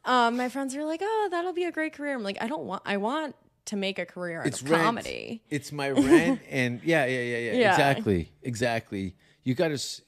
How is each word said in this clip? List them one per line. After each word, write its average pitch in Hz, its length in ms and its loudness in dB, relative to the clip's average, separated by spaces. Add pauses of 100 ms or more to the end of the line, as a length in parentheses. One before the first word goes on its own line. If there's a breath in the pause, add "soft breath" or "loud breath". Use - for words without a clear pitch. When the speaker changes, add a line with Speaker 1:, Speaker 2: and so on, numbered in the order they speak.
Speaker 1:
um, 240 320 4
my 247 140 -2
friends 269 260 -6
are 294 80 -6
like, 320 180 -4
"Oh, 427 280 0
that'll 349 240 -4
be 349 100 -2
a 339 80 -4
great 311 220 -4
career." 285 200 -6
I'm 240 80 -6
like, 202 200 -4
"I 226 60 -4
don't 285 180 -6
want, 190 180 -8
I 202 140 -2
want 269 360 -4 (320)
to 214 100 -6
make 196 240 -2
a 180 40 -4
career 175 360 -8
out - 60 -6
Speaker 2:
It's - 140 -4
Speaker 1:
of 127 100 -8
Speaker 2:
rent. 165 120 6
Speaker 1:
comedy." 208 680 -4
Speaker 2:
It's 147 240 -6
my 139 180 -4
Speaker 1:
<laughs> - 20 -2
Speaker 2:
rent 269 480 6 (100)
and 123 340 0
yeah, 156 220 4
yeah, 127 140 0
yeah, 120 180 -2
yeah. 117 140 -2
Speaker 1:
Yeah. 226 180 4
Speaker 2:
Exactly. 113 640 4 (100)
Exactly. 113 720 -4 (300 soft breath)
You 127 100 2
gotta, 160 200 2
s-, - 340 -8